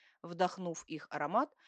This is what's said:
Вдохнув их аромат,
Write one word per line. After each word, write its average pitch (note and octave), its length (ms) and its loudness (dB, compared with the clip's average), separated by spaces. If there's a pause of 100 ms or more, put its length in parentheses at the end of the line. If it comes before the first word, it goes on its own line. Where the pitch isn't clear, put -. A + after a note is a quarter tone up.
(220)
Вдохнув F3 640 0
их D#3 260 -8
аромат, D#3+ 440 0 (120)